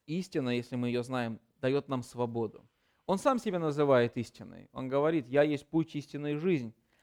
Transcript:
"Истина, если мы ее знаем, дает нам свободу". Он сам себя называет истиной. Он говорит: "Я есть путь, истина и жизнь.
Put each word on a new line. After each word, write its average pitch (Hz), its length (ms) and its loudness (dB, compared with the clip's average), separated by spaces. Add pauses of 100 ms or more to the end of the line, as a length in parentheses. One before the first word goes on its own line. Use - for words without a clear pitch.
"Истина, 156 440 -4
если 120 260 -2
мы 123 140 -2
ее 120 120 0
знаем, 120 380 -4 (220)
дает 139 280 0
нам 127 140 -4
свободу". 117 600 -4 (440)
Он 190 100 0
сам 254 220 2
себя 185 180 -2
называет 139 600 4
истиной. 95 540 -10
Он 131 160 -8
говорит: 143 400 0
"Я 135 140 4
есть 147 240 0
путь, 160 300 -2
истина 143 320 -8
и 147 80 -2
жизнь. 147 400 0 (280)